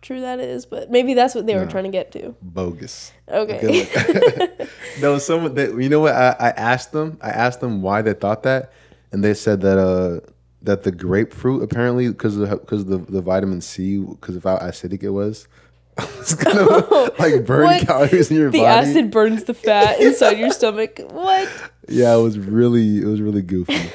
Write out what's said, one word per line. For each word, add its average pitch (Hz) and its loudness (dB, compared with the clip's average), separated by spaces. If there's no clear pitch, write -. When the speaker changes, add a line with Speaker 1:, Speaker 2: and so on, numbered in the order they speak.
Speaker 1:
true 254 -12
that 254 -8
is, 247 -8
but - -12
maybe 247 2
that's 247 4
what 220 -4
they 214 0
were 185 0
Speaker 2:
No. 165 -10
Speaker 1:
trying 190 -4
to 190 -8
get 185 -6
to. - -14
Speaker 2:
Bogus. - -10
Speaker 1:
Okay. 220 0
Speaker 2:
Good - 2
luck. - -10
<laughs> - -20
Speaker 1:
<laughs> - -12
Speaker 2:
No, 143 2
someone 160 -2
that, 123 -2
you 131 0
know 151 4
what? 151 4
I, 127 4
I 120 2
asked 120 -2
them. 156 -6
I 113 -8
asked 120 -2
them 110 -4
why 98 0
they 107 0
thought 104 -2
that, 131 -2
and 98 -2
they 104 4
said 101 0
that, 98 2
uh, 92 0
that 101 -2
the 98 0
grapefruit 98 -2
apparently, 120 0
'cause 104 -4
of, 104 -4
'cause 104 -4
of 95 -8
the, 95 -2
the 95 -6
vitamin 92 -2
C, 95 -6
'cause - -10
of 87 -12
how 92 0
acidic 90 -8
it 101 -6
was, 101 -6
<laughs> - -20
it's 381 -6
gonna 208 2
Speaker 1:
<laughs> 302 2
Speaker 2:
like 143 2
burn 135 2
Speaker 1:
What? 349 4
Speaker 2:
calories 143 2
in 156 2
your 147 2
Speaker 1:
The - 2
Speaker 2:
body. 247 4
Speaker 1:
acid 285 2
burns 220 2
the 240 -6
fat 208 2
Speaker 2:
<laughs> - 2
Speaker 1:
inside 226 4
your 240 0
stomach. 220 -2
What? 381 0
Speaker 2:
Yeah, 120 4
it 113 6
was 113 0
really, 110 2
it 95 -2
was 107 0
really 104 -2
goofy. 90 -4